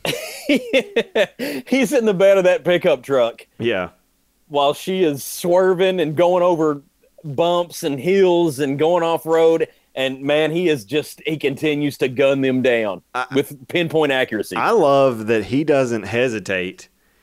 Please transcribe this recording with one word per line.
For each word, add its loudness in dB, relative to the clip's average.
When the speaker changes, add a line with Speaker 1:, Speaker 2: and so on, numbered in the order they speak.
Speaker 1:
<laughs> -10
He's 0
in 2
the 2
bed 4
of 4
that 2
pickup 0
truck. 0
Speaker 2:
Yeah. -2
Speaker 1:
While 2
she -4
is 0
swerving 0
and -2
going 2
over 0
bumps -2
and -4
hills 2
and -2
going 2
off-road. 2
And, -4
man, 0
he 0
is 0
just, -6
he -4
continues -2
to 0
gun 0
them 0
down 0
Speaker 2:
I, -4
Speaker 1:
with -4
pinpoint 0
accuracy. -2
Speaker 2:
I -2
love 2
that 0
he 0
doesn't 0
hesitate -4